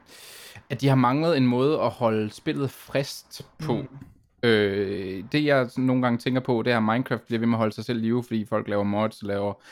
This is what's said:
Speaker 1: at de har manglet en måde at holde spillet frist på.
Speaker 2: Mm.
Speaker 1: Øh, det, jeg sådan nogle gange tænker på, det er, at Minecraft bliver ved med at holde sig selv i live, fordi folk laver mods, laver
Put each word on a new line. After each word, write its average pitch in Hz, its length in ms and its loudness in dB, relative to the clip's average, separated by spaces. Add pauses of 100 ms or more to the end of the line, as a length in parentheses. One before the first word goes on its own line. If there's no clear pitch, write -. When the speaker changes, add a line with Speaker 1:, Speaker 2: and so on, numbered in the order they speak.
(680)
Speaker 1:
at 120 120 -6
de 135 60 2
har 139 80 4
manglet 139 420 2
en 131 100 4
måde 131 340 2
at 117 80 2
holde 110 420 0
spillet 143 400 -4
frist - 720 -8 (240)
på. 123 100 0
Speaker 2:
Mm. 110 120 -6 (560)
Speaker 1:
Øh, 98 880 0
det, 151 140 2
jeg 135 240 2
sådan 131 160 -4
nogle 127 160 2
gange 120 160 2
tænker 127 240 0
på, 120 240 0
det 123 80 2
er, 120 40 2
at 110 60 2
Minecraft 113 420 0
bliver 117 140 -2
ved 117 80 0
med 117 80 4
at - 20 -2
holde 110 180 0
sig 110 100 -10
selv 120 120 -2
i 110 40 -2
live, 117 220 0
fordi 110 220 -4
folk 107 220 -4
laver 101 160 0
mods, 107 400 -2
laver 101 300 -2 (180)